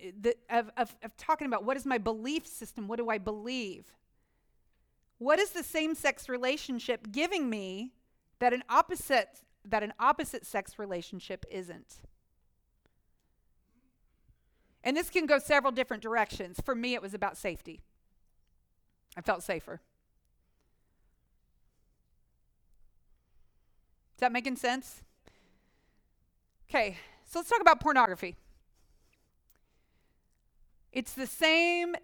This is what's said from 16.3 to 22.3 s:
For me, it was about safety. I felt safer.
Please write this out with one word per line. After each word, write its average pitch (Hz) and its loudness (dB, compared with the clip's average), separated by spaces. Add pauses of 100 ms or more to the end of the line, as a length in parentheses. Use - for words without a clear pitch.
For 269 0
me, 247 -2
it 226 -4
was 196 -10
about 196 -4
safety. 165 -8 (1300)
I 180 -12
felt 175 -2
safer. 165 -6 (4000)